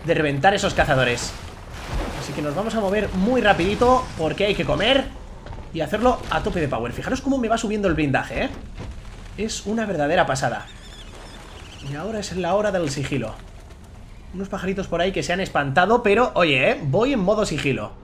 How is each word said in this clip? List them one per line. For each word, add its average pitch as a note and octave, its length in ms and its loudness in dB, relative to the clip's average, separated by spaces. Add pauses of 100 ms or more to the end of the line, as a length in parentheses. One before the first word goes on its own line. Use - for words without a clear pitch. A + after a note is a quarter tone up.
de D#3+ 120 2
reventar D#3 400 4
esos F#3+ 180 0
cazadores. C3 580 2 (880)
Así - 140 -8
que D#3+ 80 -4
nos D3 140 -2
vamos A3 180 -2
a A3 80 0
mover G3+ 320 2
muy G#3+ 260 4
rapidito G#3+ 640 4 (140)
porque D#3 280 0
hay G#3 100 2
que E3 100 -2
comer G#3+ 400 2 (680)
y D#3+ 80 -4
hacerlo G#3+ 380 2 (120)
a D#3+ 100 0
tope F3+ 180 -2
de D3+ 80 2
power. A#2+ 240 -2
Fijaros G#3 300 -4
cómo C#4 160 0
me A#3 100 0
va A3+ 100 2
subiendo G#3 300 0
el E3+ 60 4
blindaje, C#3+ 520 0
¿eh? C4+ 40 -4 (880)
Es G#3+ 300 -6
una A3+ 180 -2
verdadera E3 400 2
pasada. C3 400 -2 (1200)
Y C#3+ 60 -6
ahora G#3 240 -6
es F#3+ 160 -8
la F3+ 200 2
hora G#3 160 2
del F3 180 2
sigilo. C3 460 -4 (1000)
Unos F#3+ 160 -8
pajaritos F#3+ 380 -4
por E3+ 140 0
ahí F#3+ 100 2
que F3+ 100 -2
se E3+ 120 -2
han F#3 60 0
espantado, F3+ 600 4
pero, A3 320 4
oye, D#3 380 4
¿eh? D4 100 -2
Voy G3+ 320 2
en B3 60 2
modo G#3 260 2
sigilo. B2+ 460 -2 (120)